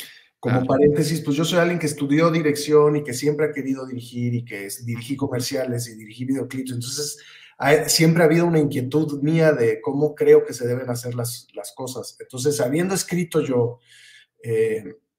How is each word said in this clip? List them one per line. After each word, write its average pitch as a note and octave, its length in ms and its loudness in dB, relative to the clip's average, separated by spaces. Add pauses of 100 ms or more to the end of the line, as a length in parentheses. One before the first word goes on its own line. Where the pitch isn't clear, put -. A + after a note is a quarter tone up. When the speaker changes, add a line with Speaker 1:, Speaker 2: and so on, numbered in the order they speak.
(400)
Speaker 1:
como B2+ 200 0
Speaker 2:
Claro. B2+ 80 -2
Speaker 1:
paréntesis, D3 540 2
pues C#3 140 -2
yo E3 80 0
soy F3+ 140 0
alguien F3 220 2
que D#3+ 60 -2
estudió D3 440 2
dirección D3+ 680 4
y C#3+ 80 -2
que B2 100 -8
siempre D3 320 0
ha D3+ 60 -2
querido C3 340 -6
dirigir A#2+ 480 -6
y A#2 100 -4
que G2 220 -10
es, A#2 200 -12
dirigí A#2+ 300 -6
comerciales B2 720 -4
y A2 80 -18
dirigí A2 280 -12
videoclips. C3 480 -6
Entonces, C#3+ 460 -8 (400)
hay, D3 300 2
siempre D#3+ 340 4
ha D#3+ 40 8
habido E3+ 200 4
una D#3+ 140 2
inquietud C#3 600 -2
mía D#3 300 4
de A2+ 280 0
cómo D3 340 -2
creo D3 300 8
que - 100 -8
se A#2+ 120 -6
deben B2 240 -4
hacer A#2+ 240 -6
las, - 400 -8
las - 200 -14
cosas. B2 460 -10
Entonces, C3 400 -4
habiendo E3 340 0
escrito E3+ 460 -2
yo, B2 400 0 (640)
eh, A2 520 -2 (220)